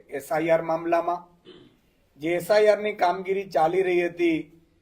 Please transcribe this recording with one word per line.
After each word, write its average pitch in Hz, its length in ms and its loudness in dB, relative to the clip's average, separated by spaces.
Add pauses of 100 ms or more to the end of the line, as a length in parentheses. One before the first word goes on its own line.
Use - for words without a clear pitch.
એસ - 220 -10
આઈ 160 180 -2
આર 165 120 4
મામલામાં. 170 680 -2 (920)
જે 151 100 -4
એસ 175 220 -2
આઈ 214 160 6
આર 208 100 4
ની 208 160 -4
કામગીરી 190 560 -2
ચાલી 175 320 2
રહી 175 240 0
હતી, 170 560 -2 (200)